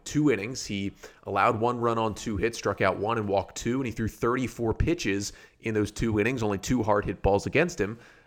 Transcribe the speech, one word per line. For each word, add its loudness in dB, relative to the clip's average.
two 2
innings. -2
He -4
allowed 2
one 0
run 2
on 0
two -6
hits, 0
struck -2
out 2
one -2
and -4
walked -2
two, -2
and -4
he -4
threw -4
thirty-four -2
pitches 0
in -4
those 0
two 0
innings, 0
only 0
two 0
hard 4
hit -6
balls 4
against 0
him. -2